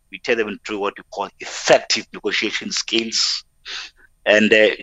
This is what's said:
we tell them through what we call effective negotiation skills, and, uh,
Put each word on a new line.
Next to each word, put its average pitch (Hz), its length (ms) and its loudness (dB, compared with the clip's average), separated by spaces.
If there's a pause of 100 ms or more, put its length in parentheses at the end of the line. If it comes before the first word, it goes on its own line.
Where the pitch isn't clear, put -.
(100)
we 98 80 -18
tell 120 180 -2
them 104 300 -4
through 107 140 -6
what 101 180 -4
we 95 120 -20
call 98 200 -8 (100)
effective - 720 0
negotiation 101 580 -4
skills, - 760 -4 (840)
and, 107 260 6
uh, 107 180 8 (120)